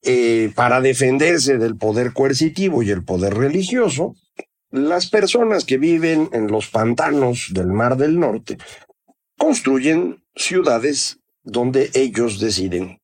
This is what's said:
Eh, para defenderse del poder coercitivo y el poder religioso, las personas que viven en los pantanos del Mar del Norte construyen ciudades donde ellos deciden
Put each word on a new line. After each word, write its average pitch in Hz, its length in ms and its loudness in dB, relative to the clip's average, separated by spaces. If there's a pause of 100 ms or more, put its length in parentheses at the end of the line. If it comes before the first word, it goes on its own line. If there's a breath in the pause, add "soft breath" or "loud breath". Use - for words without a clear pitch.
Eh, 117 520 2
para 123 240 2
defenderse 135 760 2
del 113 180 0
poder 117 360 -2
coercitivo 147 720 0
y 101 80 -2
el 92 140 -2
poder 95 300 -2
religioso, 175 800 0 (560)
las 156 360 0
personas 214 560 2
que 131 140 0
viven 160 540 2
en 110 160 -2
los 107 180 -2
pantanos 123 880 0
del 92 160 -2
Mar 117 280 0
del 151 220 2
Norte 117 400 -4 (800 loud breath)
construyen 160 840 0 (100)
ciudades 147 840 0 (240)
donde 123 500 0
ellos 113 460 0
deciden 92 640 -4